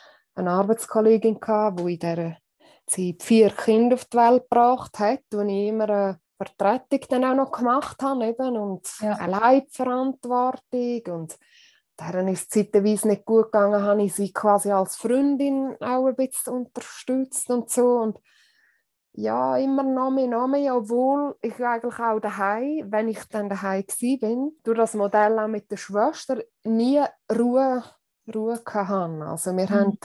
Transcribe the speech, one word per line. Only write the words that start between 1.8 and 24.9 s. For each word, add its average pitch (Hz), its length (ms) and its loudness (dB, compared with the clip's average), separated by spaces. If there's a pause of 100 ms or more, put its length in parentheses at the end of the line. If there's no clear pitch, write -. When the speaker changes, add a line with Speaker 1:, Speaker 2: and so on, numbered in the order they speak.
Speaker 1:
die 175 140 -2
in 165 40 -10
dieser 165 380 -4 (500)
Zeit 180 360 -4
vier 220 280 6
Kinder 226 440 2
auf 240 120 -6
die - 100 -4
Welt 240 260 6
gebracht 240 560 2
hat, 220 320 0
wo 208 100 -4
ich 202 280 -2
immer 220 200 -2
eine 196 320 -2 (160)
Vertretung 240 720 -2
dann 254 160 0
auch 262 120 2
noch 269 160 -2
gemacht 247 500 -2
habe, 262 240 -2
eben, 240 300 -4
und 202 300 -6 (140)
Speaker 2:
Ja. 214 120 -2
Speaker 1:
eine 175 180 -4
Leitverantwortung. 247 1800 0
Und 165 320 -10 (600)
deren 180 300 -4
ist 185 140 -2
es - 60 -16
zeitweise 208 580 2
nicht 208 180 0
gut 220 280 2
gegangen, 208 280 4
habe 208 220 2
ich 196 120 -2
sie 202 180 -4
quasi 202 400 2
als 190 240 0
Freundin 269 840 0
auch 254 260 -2
ein 254 100 0
bisschen 262 360 -4
unterstützt - 960 -6
und 240 200 -2
so. 247 280 2
Und 220 200 -2 (960)
ja, 247 440 -2
immer 269 240 0
noch 262 280 0
mehr, 269 160 0
noch 240 220 -2
mehr, 277 260 0
obwohl 254 680 0
ich 233 200 -6
eigentlich 233 360 -4
auch 226 200 0
daheim, 208 720 -4
wenn 220 180 0
ich 220 200 -6
dann 208 200 -6
daheim 196 380 -4
gsi 254 300 -2
bin, 254 480 -4
durch 226 140 -2
das 226 160 2